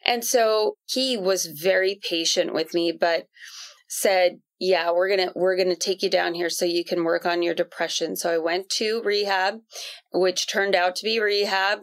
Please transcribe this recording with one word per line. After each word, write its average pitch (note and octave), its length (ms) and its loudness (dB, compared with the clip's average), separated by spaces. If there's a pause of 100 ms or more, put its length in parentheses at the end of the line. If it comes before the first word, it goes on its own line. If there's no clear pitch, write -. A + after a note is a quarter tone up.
And A#3 200 0
so G#3+ 520 2 (100)
he B3+ 300 -2
was F#3 300 0
very F#3 640 0
patient E3 440 0
with D#3+ 220 -4
me, E3+ 180 0
but E3 340 0 (640)
said, F#3 520 2 (180)
Yeah, F3 340 2
we're F3+ 160 2
gonna, F#3 260 0
we're F#3 220 2
gonna F#3 200 2
take F#3+ 260 -4
you G3 80 0
down F3 240 0
here E3+ 160 -4
so - 140 -4
you E3+ 200 0
can F3 200 -2
work E3 220 0
on F3 160 0
your E3+ 120 0
depression. E3+ 640 -4
So F3 160 -2
I E3+ 60 2
went E3+ 320 -2
to A3+ 320 -2
rehab, G3+ 540 0 (560)
which F#3 340 2
turned G3 280 0
out F3+ 220 2
to - 80 -8
be A3 160 0
rehab. G3+ 600 0